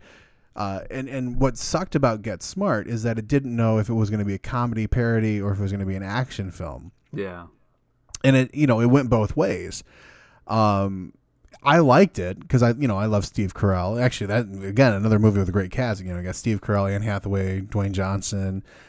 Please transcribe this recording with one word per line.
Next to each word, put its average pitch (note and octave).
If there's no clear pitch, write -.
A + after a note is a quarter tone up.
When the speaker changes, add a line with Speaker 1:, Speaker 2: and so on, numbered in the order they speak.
Speaker 1:
Uh, G2
and, C3
and B2+
what C3
sucked -
about A#2
Get G2+
Smart F3+
is A2+
that A2+
it G#2+
didn't C3+
know A2+
if G#2
it A#2+
was A2
gonna G#2
be G2
a F#2+
comedy A#2
parody A2
or G2+
if G2
it -
was G2
gonna G2
be F#2+
an F#2+
action G2+
film. E2
Speaker 2:
Yeah. F2+
Speaker 1:
And C3+
it, -
you D3
know, A#2
it A#2
went B2+
both A2
ways. F#2+
Um, G2
I D3+
liked D3+
it F#2
'cause B2
I, A#2+
you C#3
know, G2+
I G#2+
love G#2
Steve G2
Carell. F#2+
Actually, A#2+
that, A2
again, G#2+
another G#2+
movie G#2
with F2+
a -
great F#2
cast. A2+
You F#2
know, F2
you F2
got F#2
Steve G#2+
Carell, G2
Anne G2+
Hathaway, G2
Dwayne G2
Johnson, F#2+